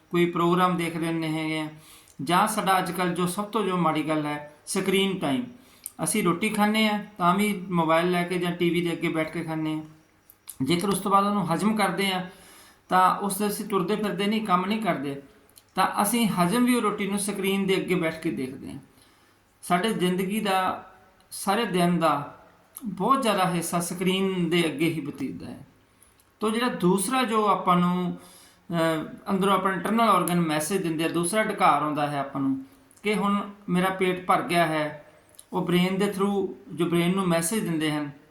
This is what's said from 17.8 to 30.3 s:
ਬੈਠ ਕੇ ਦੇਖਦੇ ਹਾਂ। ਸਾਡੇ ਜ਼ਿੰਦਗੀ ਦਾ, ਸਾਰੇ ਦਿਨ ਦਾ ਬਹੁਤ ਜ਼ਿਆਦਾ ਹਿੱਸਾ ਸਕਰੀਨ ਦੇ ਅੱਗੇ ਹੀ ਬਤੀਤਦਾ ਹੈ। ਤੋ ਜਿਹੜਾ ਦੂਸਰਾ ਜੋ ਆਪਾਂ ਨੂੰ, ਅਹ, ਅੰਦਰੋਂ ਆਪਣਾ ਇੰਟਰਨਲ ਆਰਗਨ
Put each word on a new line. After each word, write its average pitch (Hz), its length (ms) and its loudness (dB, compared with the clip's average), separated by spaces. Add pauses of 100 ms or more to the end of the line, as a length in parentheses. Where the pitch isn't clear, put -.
ਬੈਠ 165 280 -2
ਕੇ 165 80 -2
ਦੇਖਦੇ - 420 -8
ਹਾਂ। 143 60 -14 (840)
ਸਾਡੇ 196 300 0
ਜ਼ਿੰਦਗੀ 180 480 0
ਦਾ, 190 480 -2 (420)
ਸਾਰੇ 214 340 -2
ਦਿਨ 175 340 2
ਦਾ 151 400 0 (460)
ਬਹੁਤ 196 380 0
ਜ਼ਿਆਦਾ 196 280 2
ਹਿੱਸਾ 175 300 -2
ਸਕਰੀਨ 185 720 0
ਦੇ 170 160 2
ਅੱਗੇ 156 220 0
ਹੀ 151 120 -2
ਬਤੀਤਦਾ 139 460 -8
ਹੈ। - 200 -14 (720)
ਤੋ 214 100 0
ਜਿਹੜਾ 240 180 0
ਦੂਸਰਾ 196 540 2
ਜੋ 214 260 2
ਆਪਾਂ 185 280 2
ਨੂੰ, 175 420 0 (540)
ਅਹ, 160 580 -2
ਅੰਦਰੋਂ 196 240 2
ਆਪਣਾ 190 180 0
ਇੰਟਰਨਲ 196 280 0
ਆਰਗਨ 175 400 4